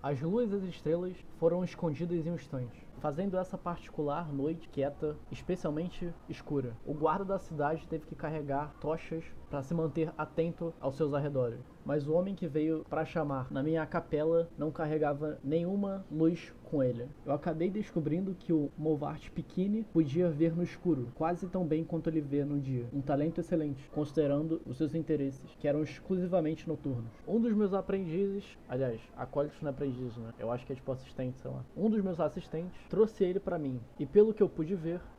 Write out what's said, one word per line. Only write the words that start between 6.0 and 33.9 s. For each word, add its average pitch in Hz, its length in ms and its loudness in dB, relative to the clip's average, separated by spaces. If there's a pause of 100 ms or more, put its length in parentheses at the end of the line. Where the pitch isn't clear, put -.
escura. 131 460 -4 (100)
O 147 80 -4
guarda 156 320 2
da 190 140 0
cidade 151 480 -2
teve 156 180 -4
que - 100 -10
carregar 147 640 -2
tochas 160 440 -4 (260)
pra 143 120 -4
se 131 120 -4
manter 160 440 0
atento 165 640 0
aos 135 160 -2
seus 147 180 2
arredores. 131 460 0 (260)
Mas 143 220 0
o 156 60 2
homem 185 200 4
que 180 140 -4
veio 156 420 0
pra 165 140 0
chamar 139 480 -2
na 135 100 -2
minha 156 240 2
capela 165 600 2 (100)
não 147 140 0
carregava 151 720 0
nenhuma 190 680 0
luz 165 420 2 (100)
com 147 180 0
ele. 123 280 0 (160)
Eu 139 80 0
acabei 160 360 0
descobrindo 185 640 0
que - 200 0
o 147 240 4
Movart 151 540 0
Pikini 202 600 0
podia 165 380 4
ver 165 260 4
no 175 80 2
escuro, 139 520 0
quase 175 320 0
tão 180 180 0
bem 156 180 2
quanto 160 240 -2
ele 160 140 2
vê 143 240 0
no 143 140 0
dia. 127 340 -2
Um 139 80 0
talento 151 400 2
excelente, 151 480 0
considerando 156 760 2
os 127 120 -6
seus 156 180 0
interesses, 143 640 0
que 143 80 -2
eram 147 160 2
exclusivamente 175 840 0
noturnos. 123 440 -4 (160)
Um 226 140 4
dos 233 100 4
meus 202 220 4
aprendizes, 196 840 0 (120)
aliás, 127 320 0 (160)
acólitos 143 440 -2
não 151 80 -2
é - 20 -2
aprendiz, 127 440 -4
né? 117 240 -10
Eu 113 100 -2
acho 123 160 -2
que 143 60 -8
é 131 40 -2
tipo 131 160 -6
assistente, 127 480 -6
sei 131 120 -8
lá. 127 140 -8 (100)
Um 220 140 2
dos 214 120 4
meus 180 200 0
assistentes 165 680 -2
trouxe 202 380 4
ele 180 140 2
pra 180 200 -2
mim, 131 220 -2 (180)